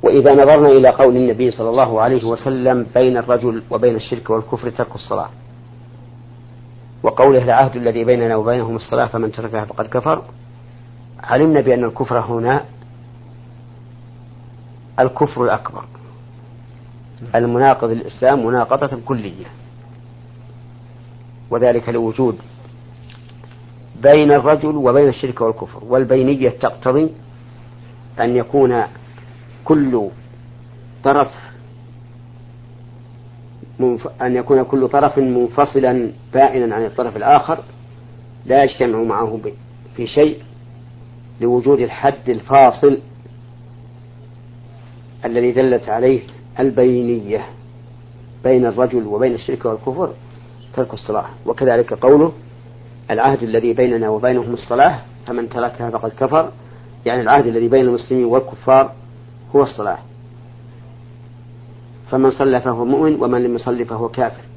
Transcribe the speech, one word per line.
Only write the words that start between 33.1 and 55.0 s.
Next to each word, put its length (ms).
منف-، 420
أن 140
يكون 280
كل 240
طرف 300
منفصلاً 960
بائناً 420
عن 100
الطرف 320
الآخر 420
لا 180
يجتمع 400
معه 400
ب-، 100
في 120
شيء 360
لوجود 380
الحد 500
الفاصل 680
الذي 260
دلت 380
عليه 320
البينية 840
بين 220
الرجل 420
وبين 280
الشرك 300
والكفر 480
ترك 200
الصلاة، 320
وكذلك 480
قوله: 400
"العهد 320
الذي 300
بيننا 360
وبينهم 440
الصلاة 460